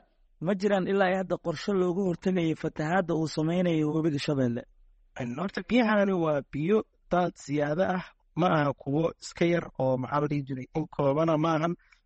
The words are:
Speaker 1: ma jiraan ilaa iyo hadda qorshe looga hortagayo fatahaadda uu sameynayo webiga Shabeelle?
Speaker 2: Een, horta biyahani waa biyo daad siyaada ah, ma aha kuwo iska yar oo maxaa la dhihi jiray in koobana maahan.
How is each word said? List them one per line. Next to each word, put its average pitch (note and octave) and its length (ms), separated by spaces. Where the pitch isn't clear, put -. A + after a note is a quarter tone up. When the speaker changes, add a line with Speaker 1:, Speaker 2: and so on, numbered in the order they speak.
Speaker 1:
ma F3 140
jiraan G3 320
ilaa G3 220
iyo F#3+ 80
hadda F3+ 200
qorshe E3+ 360
looga F3+ 300
hortagayo E3+ 520
fatahaadda D#3+ 600
uu D#3+ 120
sameynayo D#3+ 640
webiga D#3 260
Shabeelle? B2+ 440
Speaker 2:
Een, B2 220
horta F#3+ 240
biyahani G#3+ 500
waa D#3 280
biyo F3+ 320
daad F3 240
siyaada D3 540
ah, F3+ 140
ma E3 120
aha D3 260
kuwo D3+ 480
iska - 240
yar E3+ 200
oo C3 180
maxaa C3+ 240
la D3 60
dhihi D3 160
jiray C3 320
in D#3 120
koobana D3+ 500
maahan. E3 360